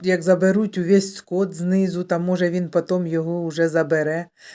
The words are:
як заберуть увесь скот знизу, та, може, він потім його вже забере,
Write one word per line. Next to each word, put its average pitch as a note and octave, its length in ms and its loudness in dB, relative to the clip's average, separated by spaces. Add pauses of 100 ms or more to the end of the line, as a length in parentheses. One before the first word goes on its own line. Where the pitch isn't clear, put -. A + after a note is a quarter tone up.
як F3+ 200 2
заберуть F#3+ 560 2
увесь F#3+ 360 2
скот F3+ 400 -4
знизу, F3+ 500 -2
та, F3+ 140 -2
може, F3+ 320 0
він F3 180 -2
потім F3 380 0
його E3 400 -4
вже E3 220 0
забере, D#3 580 0 (280)